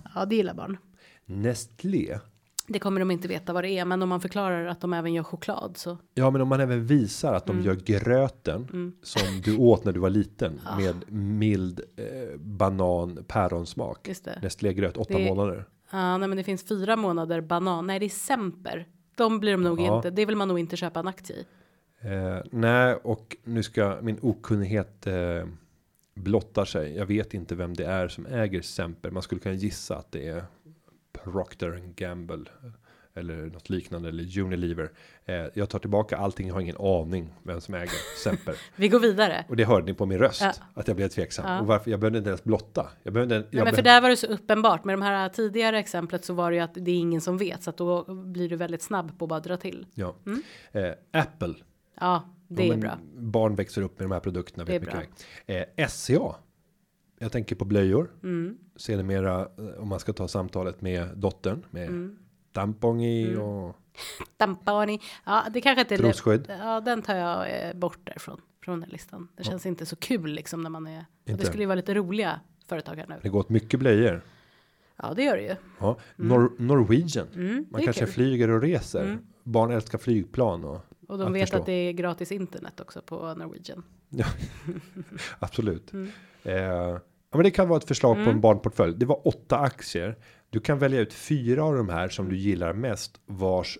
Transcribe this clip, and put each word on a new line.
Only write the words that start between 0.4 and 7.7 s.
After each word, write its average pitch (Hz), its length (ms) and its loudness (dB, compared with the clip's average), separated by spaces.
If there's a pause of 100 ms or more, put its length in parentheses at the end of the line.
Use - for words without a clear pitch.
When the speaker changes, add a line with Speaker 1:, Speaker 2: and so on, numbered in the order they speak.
Speaker 1:
barn. 185 220 -8 (480)
Speaker 2:
Nestlé. 107 920 -2 (500)
Speaker 1:
Det 202 100 -2
kommer 196 220 0
de 185 100 2
inte 180 180 -2
veta 180 240 -4
vad 175 120 0
det 190 60 -2
är, 180 140 0
men 185 180 0
om 185 60 0
man 180 120 0
förklarar 185 460 -2
att 175 140 -8
de 175 120 -2
även 170 220 -2
gör 165 80 0
choklad, 180 540 -6
så 175 220 -10 (160)
Speaker 2:
Ja, 131 160 4
men 135 100 2
om 131 80 2
man 135 120 4
även 120 260 2
visar 127 480 4
att 90 120 0
de - 60 0
Speaker 1:
Mm. 92 140 0
Speaker 2:
gör 95 80 4